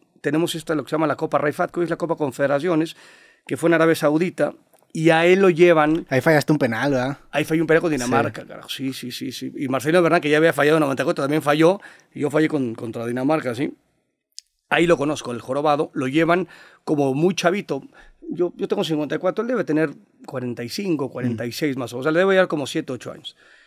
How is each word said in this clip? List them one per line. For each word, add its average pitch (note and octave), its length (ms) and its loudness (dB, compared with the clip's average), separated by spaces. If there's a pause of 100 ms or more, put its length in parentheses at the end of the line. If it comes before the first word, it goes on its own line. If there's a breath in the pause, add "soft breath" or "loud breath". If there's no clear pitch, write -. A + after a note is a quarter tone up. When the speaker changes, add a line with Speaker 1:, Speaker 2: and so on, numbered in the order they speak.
(200)
Speaker 1:
tenemos E3 360 -2
esta, D#3+ 180 -6
lo D3 80 -2
que - 80 -20
se D#3 60 0
llama D#3 100 0
la C#3+ 100 -2
Copa D#3 220 -2
Raifat, D3+ 320 -2
que - 100 -6
hoy F3 40 0
es D#3+ 60 -2
la E3 60 -4
Copa E3 200 -2
Confederaciones, D3+ 800 -2 (500 soft breath)
que - 100 -4
fue E3+ 140 2
en E3+ 40 6
Arabia D#3+ 200 4
Saudita, D#3 600 0 (380)
y E3 180 2
a D#3+ 140 4
él F3+ 140 4
lo G3 120 4
llevan E3 600 4
Speaker 2:
Ahí C3 100 2
fallaste D#3 320 4
un D3+ 60 4
penal, A#2+ 320 0
¿verdad? C3 280 -2 (120)
Speaker 1:
Ahí D3+ 140 -2
falló D#3+ 180 0
un D#3 60 0
penal D#3+ 120 4
con E3+ 120 0
Dinamarca, C3 500 -2
Speaker 2:
Sí. - 60 -20
Speaker 1:
carajo, - 200 -16
sí, C3+ 240 -6
sí, B2 200 -12
sí, B2+ 180 -10
sí. C3 260 -10
Y C#3+ 120 -4
Marcelo C#3+ 340 2
Bernal, E3 180 4
que D3 80 -2
ya D3+ 100 4
había E3 140 4
fallado D3 260 4
en D#3 40 4
noventa C3+ 220 0
y - 0 -
cuatro, D#3+ 180 -2
también D3 180 0
falló, D#3 400 4 (320 loud breath)
y C3+ 80 -10
yo C#3+ 100 -2
fallé D#3 180 2
con, B2+ 260 -2
contra A#2 320 -8
Dinamarca, B2+ 480 0
¿sí? C#3+ 180 -4 (960)
Ahí E3 180 2
lo E3+ 100 6
conozco, C3 360 -4
el A#2 80 -8
Jorobado, D3 540 0
lo C3 140 -4
llevan E3 400 2 (360 loud breath)
como C#3+ 300 0
muy E3+ 200 2
chavito. E3+ 480 -2 (460 soft breath)
Yo, E3+ 280 -4
yo F#3+ 120 -6
tengo G3 160 -2
cincuenta D3+ 300 -2
y D3+ 40 -2
cuatro, F3+ 240 -2
él A#3 60 -6
debe A3+ 160 -2
tener D#3 260 0 (360)
cuarenta B2 360 -8
y A#2+ 60 -8
cinco, D3+ 420 -4
cuarenta B2 360 -4
y A#2+ 60 -8
seis C#3+ 240 -4
Speaker 2:
Mm. - 20 -6
Speaker 1:
más A#2 140 -8
o B2 40 -10
menos, C3 40 -6
o - 40 -6
sea, D#3 80 0
le D#3+ 60 2
debe F#3+ 160 2
llevar F#3 140 4
como D3 180 -4
siete, D#3 260 -6
ocho - 200 -12
años. - 240 -20 (300 soft breath)